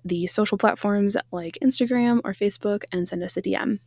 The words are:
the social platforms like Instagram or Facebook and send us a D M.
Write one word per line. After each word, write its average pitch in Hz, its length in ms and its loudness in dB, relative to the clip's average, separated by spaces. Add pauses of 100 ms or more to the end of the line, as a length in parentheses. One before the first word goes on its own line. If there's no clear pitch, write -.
the 175 220 -2
social 208 300 2
platforms 202 600 2 (160)
like 170 280 -10
Instagram 240 640 4
or - 80 -4
Facebook 202 520 -2 (100)
and 180 160 -2
send 175 140 -4
us 175 120 -6
a 175 60 -4
D 190 140 -2
M. - 300 -2